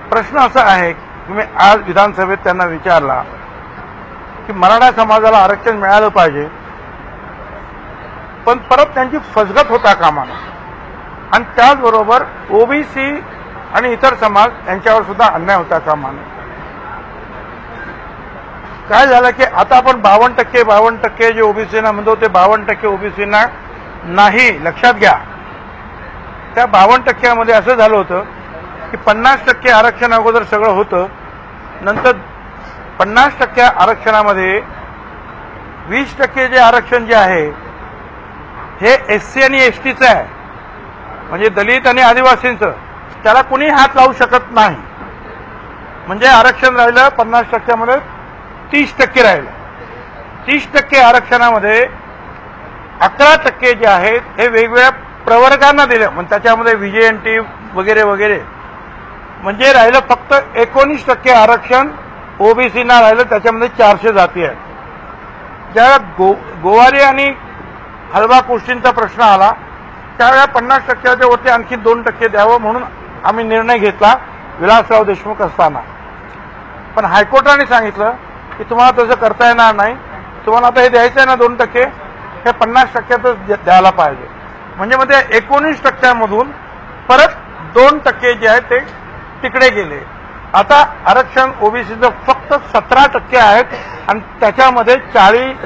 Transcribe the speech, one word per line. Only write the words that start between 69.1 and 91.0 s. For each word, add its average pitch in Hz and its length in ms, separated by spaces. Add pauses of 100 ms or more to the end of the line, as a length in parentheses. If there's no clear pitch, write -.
आला 202 300 (680)
त्यावेळेला 262 260
पन्नास 262 440
टक्क्याच्या 254 380
वरती 240 220
आणखी 233 280
दोन 226 260
टक्के 226 260
द्यावं 220 320
म्हणून 226 220 (420)
आम्ही 226 200
निर्णय 226 340
घेतला 208 360 (440)
विलासराव 220 460
देशमुख 202 380
असताना, 156 360 (1200)
पण 214 80
हायकोर्टाने 269 600
सांगितलं 220 440 (480)
की 214 60
तुम्हाला 247 380
तसं 233 120
करता 226 320
येणार 233 280
नाही, 208 200 (520)
तुम्हाला 240 200
आता 240 140
हे 247 80
द्यायचं 240 320
आहे 262 60
ना 262 80
दोन 240 220
टक्के, 240 260 (600)
हे 240 80
पन्नास 240 420
टक्क्यातच 240 420 (100)
द्या-, 202 180
द्यायला 185 260
पाहिजे. 147 360 (500)
म्हणजे 220 200
मग 262 80
ते 269 320
एकोणीस 285 460
टक्क्यामधून 247 680 (580)
परत 285 200 (460)
दोन 277 240
टक्के 247 360
जे 220 140
आहे 233 120
ते 247 200 (640)
तिकडे 254 280
गेले. 165 300 (540)
आता - 300 (220)